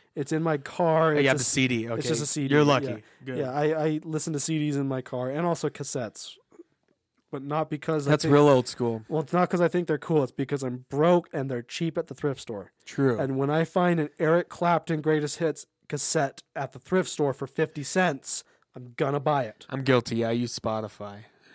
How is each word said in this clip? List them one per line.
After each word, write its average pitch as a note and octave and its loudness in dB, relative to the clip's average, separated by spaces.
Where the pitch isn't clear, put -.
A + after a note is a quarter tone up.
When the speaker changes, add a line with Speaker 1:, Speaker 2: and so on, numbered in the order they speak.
Speaker 1:
It's D3 -4
in D#3+ 0
my D#3+ 0
car. D#3+ 2
Speaker 2:
Oh, D3+ 2
you D3 2
Speaker 1:
It's C#3 4
Speaker 2:
have C3 4
Speaker 1:
a - -2
Speaker 2:
the A#2+ 0
C C3 2
D. A#2 -2
Okay. A2+ -4
Speaker 1:
It's D#3+ -4
just D3 0
a C#3+ -2
C C#3 -2
D. C#3 2
Speaker 2:
You're D3 8
lucky. C#3 4
Speaker 1:
Yeah. A#2+ -6
Speaker 2:
Good. C3 -8
Speaker 1:
Yeah, B2+ -4
I, D3 0
I D#3 0
listen D#3 -4
to C3+ -2
C D#3+ 0
Ds D3 -2
in C#3 -2
my C3 -2
car C3 -6
and D#3 -2
also D#3+ -2
cassettes, - -8
but C3+ -8
not D3+ -2
because D3+ -2
I D3+ 2
Speaker 2:
That's D3+ 4
Speaker 1:
think C#3+ 6
Speaker 2:
real D3 10
old B2+ 6
school. A2+ -4
Speaker 1:
Well, D#3 -2
it's C#3+ -8
not F3 2
'cause F3 0
I E3 4
think F3 -2
they're D#3 0
cool. D#3 2
It's B2+ -4
because C#3 -4
I'm B2+ -6
broke E3+ 4
and C3+ -4
they're A#2+ -4
cheap E3 -6
at E3+ -4
the C3+ -12
thrift C#3 -4
store. G2+ -12
Speaker 2:
True. C3 2
Speaker 1:
And C3+ -2
when C#3 0
I D#3+ 2
find F3 2
an D3+ -2
Eric E3+ 2
Clapton E3 0
greatest D3+ 0
hits D#3 -2
cassette C#3+ -2
at C#3 -8
the C3+ -16
thrift F#3 0
store C#3+ 0
for C3 -8
fifty D3+ -4
cents, - -2
I'm B2 -16
gonna C#3+ 0
buy C#3 0
it. - -14
Speaker 2:
I'm C3+ -6
guilty. A#2+ 2
I A2+ -2
use A#2+ -4
Spotify. G#2+ -8